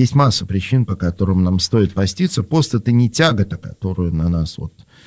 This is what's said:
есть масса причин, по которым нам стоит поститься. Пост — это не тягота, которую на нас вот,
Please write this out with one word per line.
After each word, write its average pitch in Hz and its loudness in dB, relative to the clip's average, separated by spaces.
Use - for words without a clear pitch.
есть 123 2
масса 120 2
причин, 98 0
по 95 -4
которым 92 0
нам 92 2
стоит 104 2
поститься. 98 -2
Пост — 156 0
это 117 0
не 120 4
тягота, 107 0
которую 87 -4
на 82 0
нас 82 -2
вот, 76 -10